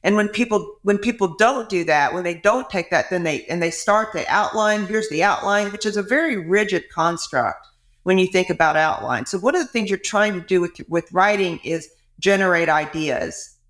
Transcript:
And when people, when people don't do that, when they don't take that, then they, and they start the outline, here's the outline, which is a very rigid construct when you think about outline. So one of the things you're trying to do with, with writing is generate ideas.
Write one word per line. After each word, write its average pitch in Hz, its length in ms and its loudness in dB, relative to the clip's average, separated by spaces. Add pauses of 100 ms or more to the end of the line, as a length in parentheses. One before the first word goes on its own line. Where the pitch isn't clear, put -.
And 202 120 2
when 208 120 2
people, 214 560 -2
when 202 160 2
people 202 360 -2
don't 233 320 2
do 175 180 -2
that, 147 280 2
when 180 100 -6
they 175 120 -4
don't 226 340 0
take 175 220 -4
that, 165 180 0
then 180 140 -2
they, 151 220 -2
and 170 140 -4
they 170 120 0
start 214 420 0
the 156 140 -4
outline, 208 580 2
here's 214 240 -2
the 156 140 0
outline, 202 480 0
which 208 120 -10
is 208 140 -2
a 202 60 -2
very 269 340 0
rigid 190 460 0 (100)
construct 160 720 -2 (380)
when 185 160 4
you 185 80 4
think 185 240 0
about 156 240 2
outline. 127 500 0
So 190 140 -6
one 254 160 0
of 359 60 0
the 254 60 -6
things 214 220 -4
you're 190 80 0
trying 208 360 0
to 180 80 -6
do 180 200 2
with, 170 260 -6
with 165 240 -4
writing 190 520 0
is 160 260 -6 (300)
generate 185 500 2
ideas. 151 880 -2 (120)